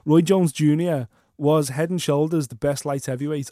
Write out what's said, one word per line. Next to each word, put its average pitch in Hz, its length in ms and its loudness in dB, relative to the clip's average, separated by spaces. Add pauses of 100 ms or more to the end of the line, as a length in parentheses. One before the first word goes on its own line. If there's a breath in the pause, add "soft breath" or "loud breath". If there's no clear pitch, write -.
Roy 156 160 6
Jones 175 320 2
Junior 151 560 0 (300)
was 147 320 2
head 156 180 -2
and 180 140 -2
shoulders 151 460 0
the - 60 -16
best 143 300 -4
light 139 220 -6
heavyweight 139 440 -6